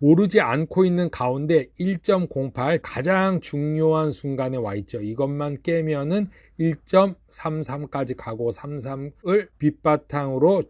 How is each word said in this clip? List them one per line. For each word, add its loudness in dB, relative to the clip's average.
오르지 6
않고 0
있는 0
가운데 0
일점공팔 -2
가장 0
중요한 0
순간에 -4
와 -4
있죠. -8
이것만 -4
깨면은 0
일점삼삼까지 -2
가고 -4
삼삼을 -4
밑바탕으로 0